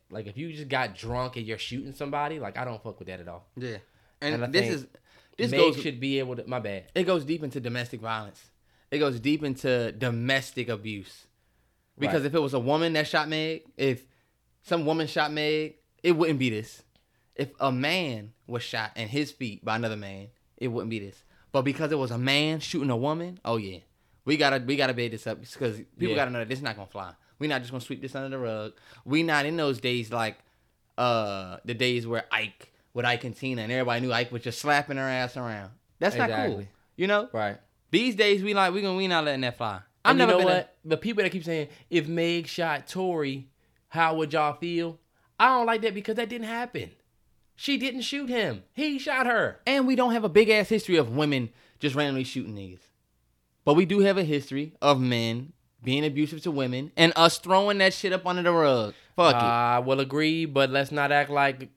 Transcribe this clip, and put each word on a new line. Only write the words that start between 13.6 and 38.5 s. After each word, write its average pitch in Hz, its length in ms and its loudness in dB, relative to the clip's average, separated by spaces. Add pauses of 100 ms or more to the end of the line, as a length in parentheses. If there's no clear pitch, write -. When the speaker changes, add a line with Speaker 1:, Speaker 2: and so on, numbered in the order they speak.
Speaker 2:
if 131 280 0 (600)
some 170 220 0
woman 160 220 0
shot 151 260 -2
Meg, 151 420 -2 (280)
it 175 100 6
wouldn't 156 260 2
be 127 100 2
this. 110 340 -6 (520)
If 139 140 -4 (100)
a 135 120 2
man 127 640 -2 (140)
was 117 160 -6
shot 110 320 -6
in 113 140 -6
his 143 220 -2
feet 110 320 -10
by 110 120 -2
another 113 220 -4
man, 98 300 -12 (300)
it 123 120 -4
wouldn't 113 200 -6
be 113 100 -6
this. 98 240 -14 (280)
But 135 120 2
because 143 280 -2
it 156 80 0
was 127 120 -2
a 117 60 -4
man 147 420 2
shooting 143 300 -2
a 120 80 0
woman, 165 480 -4
oh 117 120 0
yeah. 95 220 -8 (460)
We 143 120 2
gotta, 135 280 2
we 139 100 0
gotta 135 180 2
bait 120 160 -2
this 113 180 -10
up 107 100 -6 (200)
'cause 113 200 -4 (200)
people - 120 -2
Speaker 1:
Yeah. 110 60 0
Speaker 2:
gotta 131 160 0
know 123 80 -6
that 113 100 -6
this 131 100 -6
is 143 40 -10
not 113 120 -6
gonna 98 120 -14
fly. 92 260 -14 (260)
We 151 80 -4
not 135 140 -2
just 123 100 -14
gonna 127 100 -8
sweep 131 200 -10
this 135 140 -10
under 135 140 -8
the 135 120 -8
rug. 110 320 -6 (320)
We 147 160 2
not 151 240 2
in 160 120 -4
those 139 220 0
days 120 320 -2
like, 113 260 -2 (600)
uh, 101 680 -2
the 120 80 -6
days 120 340 0
where 113 240 -4
Ike, 110 400 -4 (220)
with 120 120 -2
Ike 120 200 0
and 113 100 -8
Tina, 127 260 -6
and 107 100 -6
everybody 123 300 0
knew 127 120 -2
Ike 120 180 -2
was 117 120 -8
just 117 160 -8
slapping 143 380 0
her 135 100 -4
ass 127 300 -4
around. 110 340 -10 (280)
That's 196 160 0
not 240 140 0
cool. 110 100 -2
Speaker 1:
Exactly. 101 280 -4 (280)
Speaker 2:
You 180 120 -2
know? 208 240 2
Speaker 1:
Right. 104 260 -2 (340)
Speaker 2:
These 226 240 2
days, 202 280 4
we 208 100 0